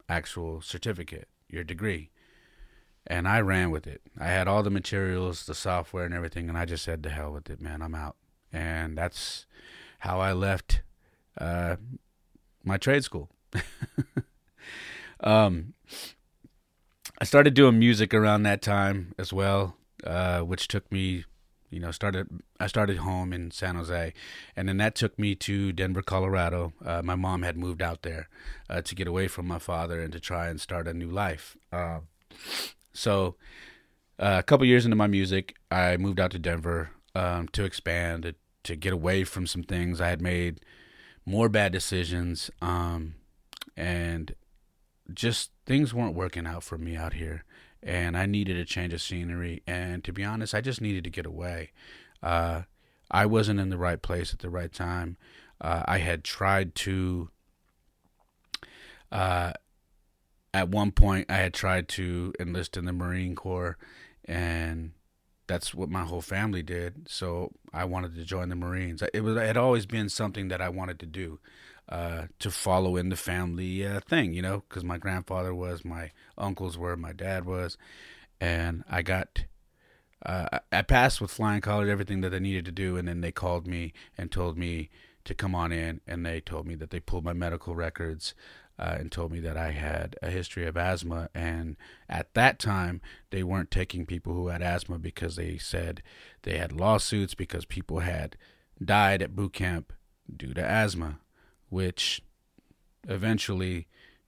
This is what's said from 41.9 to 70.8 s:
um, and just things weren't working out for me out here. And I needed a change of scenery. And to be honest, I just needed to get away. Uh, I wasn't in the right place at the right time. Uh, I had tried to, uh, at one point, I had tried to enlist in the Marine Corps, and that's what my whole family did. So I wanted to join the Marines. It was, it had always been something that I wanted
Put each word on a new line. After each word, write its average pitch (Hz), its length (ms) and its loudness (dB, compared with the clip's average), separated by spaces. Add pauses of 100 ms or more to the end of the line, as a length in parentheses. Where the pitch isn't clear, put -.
um, 85 540 0 (600)
and 85 580 -2 (800)
just - 380 0 (160)
things 135 260 4
weren't 117 220 0
working 87 320 -4
out 85 160 -6
for 82 160 -8
me 82 180 -4
out 80 180 -4
here. 80 300 -6 (380)
And 85 340 0
I 92 100 2
needed 98 300 2
a 87 80 -2
change 87 280 -2
of 82 100 -4
scenery. 87 640 -4
And 90 380 -4
to 90 80 -4
be 98 100 -4
honest, 107 320 -2
I 107 60 2
just 127 200 -2
needed 101 220 0
to 85 80 -6
get 87 160 -6
away. 82 460 -6 (500)
Uh, 85 400 2 (480)
I 104 160 6
wasn't 107 320 4
in 95 120 2
the 90 80 -2
right 87 220 0
place 87 320 -4
at - 60 -2
the 90 120 -8
right 87 220 -4
time. 87 440 -4 (440)
Uh, 85 260 0
I 92 120 4
had 85 240 0
tried 98 540 2
to, 92 540 0 (1800)
uh, 90 420 0 (1040)
at 92 140 2
one 104 240 2
point, 95 360 0
I 95 100 0
had 92 160 0
tried 92 340 -2
to 90 500 -4
enlist 87 380 -6
in 87 80 -6
the 90 80 -4
Marine 90 420 -2
Corps, 90 440 -6 (460)
and 82 680 -4 (560)
that's - 260 -4
what 87 140 -4
my 90 160 -2
whole 85 160 -6
family 98 420 -2
did. 87 460 -8
So 87 440 -6 (200)
I 85 120 -2
wanted 90 300 -4
to 82 100 -10
join 90 240 -4
the 87 80 -4
Marines. 87 460 -4 (100)
It 107 100 0
was, 110 140 2
it 113 100 2
had 110 100 2
always 120 300 4
been 107 220 -2
something 98 400 -2
that 90 120 -2
I 90 80 -2
wanted 92 320 -6